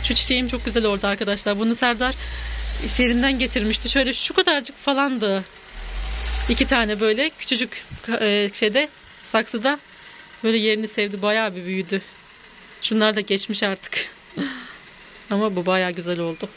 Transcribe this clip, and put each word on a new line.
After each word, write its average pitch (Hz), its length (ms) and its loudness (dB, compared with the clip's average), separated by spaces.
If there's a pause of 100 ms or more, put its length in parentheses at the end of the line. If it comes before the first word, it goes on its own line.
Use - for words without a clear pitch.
Şu - 100 0
çiçeğim 247 340 2
çok 240 160 -4
güzel 226 200 0
oldu 202 220 0
arkadaşlar. 202 520 0
Bunu 226 160 2
Serdar 247 400 0 (680)
iş - 160 0
yerinden 247 380 4
getirmişti. 226 500 0
Şöyle 262 240 2
şu - 220 -4
kadarcık 349 440 2
falandı. 247 680 2 (1040)
İki 233 180 4
tane 214 340 2
böyle 226 300 2
küçücük, - 540 -4 (360)
e, 208 340 2
şeyde, 247 340 2 (360)
saksıda. 233 540 0 (680)
Böyle 226 140 4
yerini 214 300 2
sevdi, 208 340 -2
bayağı 208 340 0
bir 180 80 -8
büyüdü. 190 380 -2 (800)
Şunlar 214 340 4
da 214 40 0
geçmiş 202 420 -2
artık. - 440 -4 (300)
<laughs> - 960 -10
Ama 202 260 0
bu 180 100 -2
bayağı 185 240 2
güzel 175 300 -4
oldu. 170 360 -4